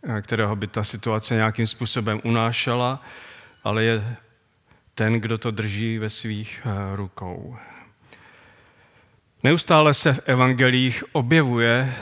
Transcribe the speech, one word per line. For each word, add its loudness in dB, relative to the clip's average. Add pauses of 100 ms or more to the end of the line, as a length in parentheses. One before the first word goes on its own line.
eh, -6
kterého -2
by -6
ta -4
situace -2
nějakým 2
způsobem -2
unášela, 0 (640)
ale 0
je 0 (760)
ten, 0
kdo -4
to -4
drží -4
ve -4
svých, -8
eh, -4
rukou. -10 (1900)
Neustále 6
se 4
v 0
evangelích 2
objevuje 2